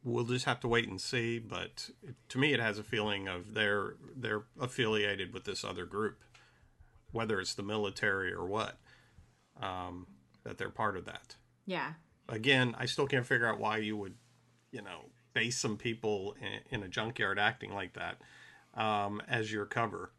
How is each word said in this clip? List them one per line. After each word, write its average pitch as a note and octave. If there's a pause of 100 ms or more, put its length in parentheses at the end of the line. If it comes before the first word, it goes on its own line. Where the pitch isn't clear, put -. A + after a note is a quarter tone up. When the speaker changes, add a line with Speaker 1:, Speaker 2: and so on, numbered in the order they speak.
Speaker 1:
we'll A#2+
just B2
have C3
to -
wait A#2
and G2
see, A#2
but F#2 (140)
it, C#3 (140)
to -
me C#3+
it A#2
has G#2+
a G#2+
feeling G#2
of F2+
they're, G#2 (200)
they're A2 (160)
affiliated G#2
with F#2
this F#2+
other F#2
group, G#2 (880)
whether A2
it's F#2+
the G#2
military G2
or F2+
what, G2+ (840)
um, F2+ (380)
that G#2
they're G2
part G#2
of E2+
that. - (300)
Speaker 2:
Yeah. D#3+ (340)
Speaker 1:
Again, B2
I B2
still C#3
can't B2+
figure A#2+
out A2
why A2
you G#2+
would, G2+ (560)
you A#2+
know, F2+ (280)
base A#2+
some G#2+
people G#2+
in, G#2+
in G2+
a F#2+
junkyard A2
acting G#2
like F#2+
that, F2 (580)
um, G#2
as A2
your G#2
cover G2+